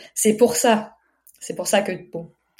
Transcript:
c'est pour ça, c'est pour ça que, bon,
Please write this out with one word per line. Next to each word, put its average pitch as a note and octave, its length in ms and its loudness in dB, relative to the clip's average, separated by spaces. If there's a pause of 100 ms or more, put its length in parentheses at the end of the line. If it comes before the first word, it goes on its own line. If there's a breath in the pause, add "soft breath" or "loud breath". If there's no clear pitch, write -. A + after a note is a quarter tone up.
(140 loud breath)
c'est G#3+ 220 2
pour A#3+ 200 2
ça, G#3+ 400 0 (440)
c'est - 160 -12
pour F3+ 100 -8
ça G3+ 160 0
que, F#3+ 100 -6 (180)
bon, E3 220 -12 (280)